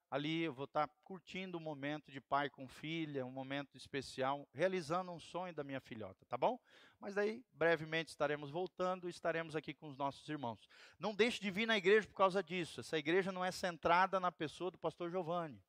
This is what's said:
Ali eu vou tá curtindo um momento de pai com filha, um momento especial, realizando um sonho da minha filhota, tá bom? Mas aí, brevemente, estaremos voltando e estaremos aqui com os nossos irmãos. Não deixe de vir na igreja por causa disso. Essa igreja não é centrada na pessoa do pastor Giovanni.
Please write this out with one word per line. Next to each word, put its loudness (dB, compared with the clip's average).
Ali 0
eu 0
vou -8
tá 2
curtindo -10
um -6
momento -6
de -8
pai 0
com -14
filha, -4
um -8
momento -8
especial, -2
realizando 0
um -10
sonho -8
da -4
minha -6
filhota, -12
tá -4
bom? 2
Mas -6
aí, 0
brevemente, 4
estaremos 0
voltando -2
e -6
estaremos -2
aqui -6
com -12
os -12
nossos -4
irmãos. -6
Não -2
deixe 2
de -2
vir 0
na 4
igreja 6
por -18
causa 4
disso. -4
Essa -2
igreja 2
não -4
é 0
centrada 4
na 2
pessoa -4
do -14
pastor -4
Giovanni. -4